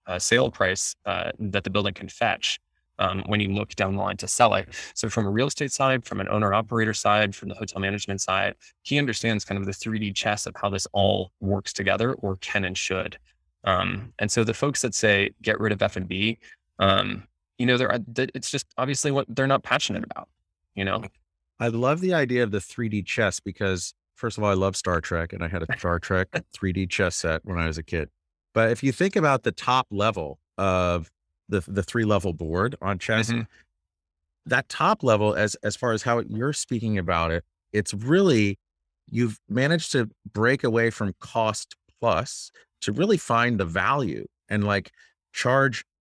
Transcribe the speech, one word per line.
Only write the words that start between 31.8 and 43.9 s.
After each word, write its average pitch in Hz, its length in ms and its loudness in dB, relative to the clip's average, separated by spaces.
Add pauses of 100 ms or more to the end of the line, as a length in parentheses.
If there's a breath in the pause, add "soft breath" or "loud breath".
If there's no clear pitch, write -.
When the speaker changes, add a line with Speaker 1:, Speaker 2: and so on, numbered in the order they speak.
Speaker 2:
three 117 200 0
level 98 280 2
board 85 500 -2
on 95 160 -2
chess, 110 320 0
Speaker 1:
Mm-hmm. 117 120 -2 (1040 soft breath)
Speaker 2:
that 123 220 0
top 185 360 2
level, 107 280 6
as, 107 300 0
as 107 140 -2
far 120 160 -2
as 110 100 -2
how 120 160 2 (100)
you're 117 240 -4
speaking 110 460 -2
about 85 320 0
it, 82 140 -2 (280)
it's 104 220 -2
really, 117 640 4 (500)
you've 113 300 0 (100)
managed 143 440 0
to 120 180 0 (220)
break 120 320 2
away 117 260 2
from 101 300 -4
cost - 560 -2 (240)
plus 110 500 -2 (300 soft breath)
to 107 120 -2
really 185 240 2
find 117 440 2
the 95 40 0
value 92 600 -2 (220)